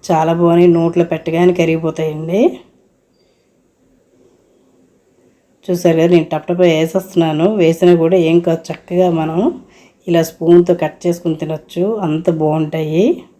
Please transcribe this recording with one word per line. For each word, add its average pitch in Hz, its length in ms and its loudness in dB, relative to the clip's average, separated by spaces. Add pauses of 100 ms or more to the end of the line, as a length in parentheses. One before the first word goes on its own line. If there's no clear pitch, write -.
చాలా 160 300 0
బాగున్నాయి, 170 380 4
నోట్లో 170 360 0
పెట్టగానే 165 480 0
కరిగిపోతాయండి. 160 800 -2 (3250)
చూసారు 175 320 0
కదా, 165 160 4
నేను 156 180 4
టపటపా 175 320 -2 (100)
వేసేస్తున్నాను. 160 720 -2 (160)
వేసినా 165 320 4 (120)
కూడా 170 120 2 (120)
ఏం 170 180 4
కాదు, 165 220 -2
చక్కగా 180 400 -2 (120)
మనం 160 180 -4 (680)
ఇలా 170 200 2
స్పూన్తో 175 440 2 (100)
కట్ 151 220 -6
చేసుకుని 175 380 -4
తినొచ్చు, 156 420 -6 (220)
అంత 160 200 -2 (140)
బాగుంటాయి. 156 640 -2 (360)